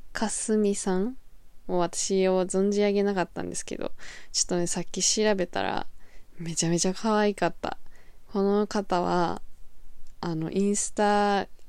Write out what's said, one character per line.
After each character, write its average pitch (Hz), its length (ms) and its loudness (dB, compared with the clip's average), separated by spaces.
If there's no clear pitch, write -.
か 220 180 -2
す - 280 0
み 202 180 4
さ 196 220 0
ん 233 180 0
を 185 100 0
私 185 500 2
を 185 180 4
存 190 260 2
じ 202 100 2
上 202 100 4
げ 202 120 4
な 202 100 2
か 190 80 0
っ 170 120 -2
た - 100 -6
ん 175 60 -4
で 175 60 -8
す - 80 -4
け - 140 -6
ど、 - 140 -4
ち - 120 0
ょ - 0 -
っ - 40 2
と 180 100 0
ね、 175 100 0
さ 180 140 -2
っ - 100 -6
き 190 120 -2
調 214 320 2
べ 185 100 0
た 98 160 -2
ら、 - 260 -2
め 165 160 -6
ち - 100 2
ゃ 165 40 2
め 170 100 4
ち 226 100 2
ゃ 185 40 0
可 220 220 0
愛 208 200 4
か 175 120 0
っ 165 140 -2
た。 - 160 -4
こ 202 80 2
の 202 240 4
方 196 360 0
は、 175 420 2
あ 170 140 -2
の、 160 180 -2
イ 196 120 2
ン 202 120 4
ス - 200 -2
タ 208 520 4